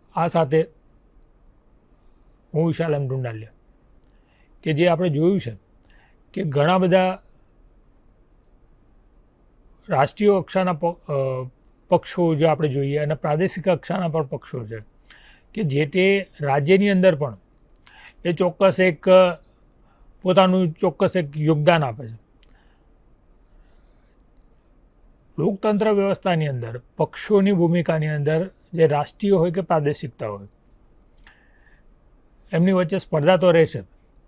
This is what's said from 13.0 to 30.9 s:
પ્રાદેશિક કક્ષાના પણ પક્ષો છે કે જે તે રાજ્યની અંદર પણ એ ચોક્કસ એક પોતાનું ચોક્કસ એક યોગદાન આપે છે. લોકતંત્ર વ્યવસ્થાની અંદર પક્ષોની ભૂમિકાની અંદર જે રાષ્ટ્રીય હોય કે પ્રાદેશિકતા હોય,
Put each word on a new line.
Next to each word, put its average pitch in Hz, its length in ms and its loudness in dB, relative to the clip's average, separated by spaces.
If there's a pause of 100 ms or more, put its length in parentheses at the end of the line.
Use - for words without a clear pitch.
પ્રાદેશિક 160 540 -4
કક્ષાના 175 400 -2
પણ 156 140 -4
પક્ષો 131 420 -12
છે 110 160 -14 (720)
કે 220 80 -6
જે 147 240 -2
તે 190 420 0 (120)
રાજ્યની 151 500 2
અંદર 185 240 4
પણ 135 220 -6 (880)
એ 175 80 0
ચોક્કસ 180 480 2
એક 180 260 0 (1160)
પોતાનું 185 500 2
ચોક્કસ 185 440 -2
એક 147 200 -6
યોગદાન 151 480 2
આપે 117 240 -8
છે. 113 60 -18 (3250)
લોકતંત્ર 208 540 0
વ્યવસ્થાની 190 560 -2
અંદર 120 320 -8 (160)
પક્ષોની - 560 0
ભૂમિકાની 165 560 0
અંદર 156 420 -2 (220)
જે 165 140 4
રાષ્ટ્રીય 147 440 -2
હોય 180 200 2
કે 175 100 -4
પ્રાદેશિકતા 147 680 -4
હોય, 101 180 -12 (2000)